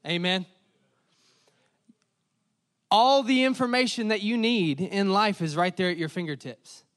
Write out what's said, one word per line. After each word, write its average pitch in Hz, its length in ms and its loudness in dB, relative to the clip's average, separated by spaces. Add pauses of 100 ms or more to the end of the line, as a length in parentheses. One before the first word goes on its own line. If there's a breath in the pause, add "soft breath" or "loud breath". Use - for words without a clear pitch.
Amen? 180 380 -2 (2500)
All 254 320 4
the 254 220 2
information 254 640 0
that 214 140 0
you 226 160 -2
need 208 420 0
in 196 320 -2
life 202 300 2
is 156 160 -4
right 175 180 0
there 180 140 -2
at 170 80 -4
your 160 120 -6
fingertips. 147 760 -12 (120)